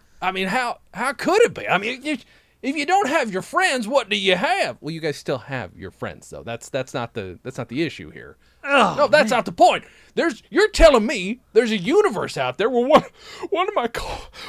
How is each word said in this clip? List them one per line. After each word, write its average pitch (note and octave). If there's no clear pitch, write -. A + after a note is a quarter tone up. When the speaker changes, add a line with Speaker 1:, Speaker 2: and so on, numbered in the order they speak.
Speaker 1:
I F#3
mean, F#3+
how, A#3+
how B3
could F#4+
it -
be? -
I D#3+
mean, A#3
if, D4+
if C#4
you C#4+
don't F4+
have C4+
your F#3
friends, C#4+
what A#3+
do G#3
you F#3+
have? C4
Well, D#3
you E3
guys D3+
still C#3+
have A#2+
your F#2+
friends, -
though. D2
That's, A2+
that's C3
not A#2+
the, F#2
that's B2
not B2
the C3+
issue F2+
here. -
Speaker 2:
Oh, B3
Speaker 1:
No, C#4+
that's B3
Speaker 2:
man. B3
Speaker 1:
not G#3+
the F#3
point. C4
There's, D4
you're F#4
telling C#4+
me A3
there's A3+
a A3
universe G#3+
out B2+
there A3
where A#3+
one, C4+
one F4+
of G#4
my A#3+
co-, -